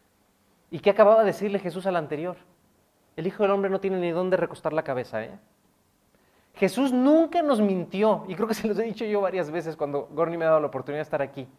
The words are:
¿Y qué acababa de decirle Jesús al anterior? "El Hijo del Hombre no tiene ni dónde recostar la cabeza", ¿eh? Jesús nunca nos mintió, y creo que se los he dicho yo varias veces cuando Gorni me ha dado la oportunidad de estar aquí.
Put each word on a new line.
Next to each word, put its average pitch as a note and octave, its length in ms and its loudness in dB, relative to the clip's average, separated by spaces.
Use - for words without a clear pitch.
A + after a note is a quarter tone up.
¿Y E3 80 -8
qué G3+ 100 4
acababa G#3+ 300 8
de G#3+ 80 4
decirle G3 320 -2
Jesús F3+ 260 -8
al F#3 120 0
anterior? D#3 400 -6
"El D#3+ 100 -6
Hijo G#3 160 -2
del G3 80 4
Hombre G3 180 0
no F#3+ 120 -2
tiene F#3+ 180 -2
ni F3 120 -2
dónde F3+ 260 0
recostar E3 340 -4
la D#3 120 0
cabeza", B2 380 -4
¿eh? - 160 -14
Jesús A#3+ 380 0
nunca D#4 480 4
nos C#4 180 2
mintió, G3 680 0
y F3+ 80 -10
creo A3 120 -2
que A3 60 -4
se A3 140 -4
los G3+ 100 -2
he A3+ 60 0
dicho A3+ 220 -6
yo G#3 160 0
varias F3+ 280 -2
veces D#3+ 260 -6
cuando C#3+ 360 -4
Gorni E3 260 -2
me E3 80 -2
ha D#3+ 40 4
dado D#3 100 6
la D3 80 0
oportunidad C#3+ 320 -6
de D3+ 40 -6
estar C#3+ 200 -4
aquí. C3+ 240 -8